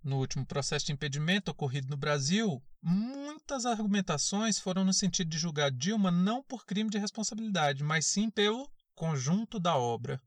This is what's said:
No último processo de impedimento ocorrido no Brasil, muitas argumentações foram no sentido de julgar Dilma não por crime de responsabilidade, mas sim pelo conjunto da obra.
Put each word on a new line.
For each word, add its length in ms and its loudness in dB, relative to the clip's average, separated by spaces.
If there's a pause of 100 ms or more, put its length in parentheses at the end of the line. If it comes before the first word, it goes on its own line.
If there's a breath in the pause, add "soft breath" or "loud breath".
No 140 -2
último 280 -2
processo 420 -4
de 40 -2
impedimento 600 -2
ocorrido 360 -4
no 80 -4
Brasil, 640 0 (200)
muitas 840 -2
argumentações 960 0
foram 240 0
no 100 4
sentido 360 0
de 80 -4
julgar 340 0
Dilma 400 2
não 320 2
por 220 -10
crime 240 0
de 80 -2
responsabilidade, 840 0
mas 240 0
sim 240 2
pelo 400 2 (240)
conjunto 640 0
da 200 4
obra. 500 0